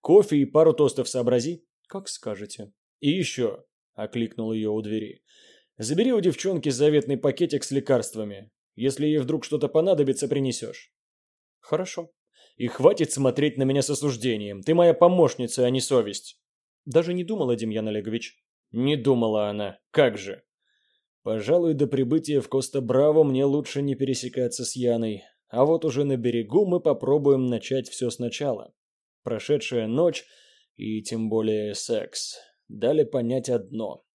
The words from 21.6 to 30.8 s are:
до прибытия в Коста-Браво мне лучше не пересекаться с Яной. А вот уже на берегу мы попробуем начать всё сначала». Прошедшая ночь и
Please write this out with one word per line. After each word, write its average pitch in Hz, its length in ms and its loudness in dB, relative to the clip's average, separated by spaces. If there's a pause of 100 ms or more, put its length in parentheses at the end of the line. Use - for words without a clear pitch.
до 143 140 0
прибытия 143 520 0
в - 100 -8
Коста-Браво 135 760 2
мне 135 220 2
лучше 139 360 -2
не 139 140 -2
пересекаться 127 680 -4
с - 100 -8
Яной. 117 480 -2 (260)
А 123 160 2
вот 160 200 2
уже 143 180 0
на 139 140 0
берегу 117 480 2
мы 180 140 0
попробуем 135 680 2
начать 127 420 -4
всё 123 200 -4
сначала». 120 640 -6 (500)
Прошедшая 117 640 -2
ночь 156 380 0 (520)
и 107 260 -6